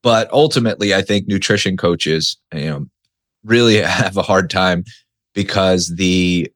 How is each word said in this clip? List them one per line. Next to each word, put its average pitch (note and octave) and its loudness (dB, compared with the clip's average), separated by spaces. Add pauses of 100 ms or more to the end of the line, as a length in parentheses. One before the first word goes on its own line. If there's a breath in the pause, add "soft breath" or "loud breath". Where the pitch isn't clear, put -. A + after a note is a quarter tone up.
But A2+ 2
ultimately, A#2 2
I G2 2
think G2+ -2
nutrition G2 0
coaches, D#2+ -2 (160)
you D2+ -6
know, C#2+ -8 (580)
really A2+ 2
<laughs> G#2 2
have G2 -2
a F#2+ -2
hard F#2+ 0
time F#2 0 (500 loud breath)
because F#2 0
the F2+ 0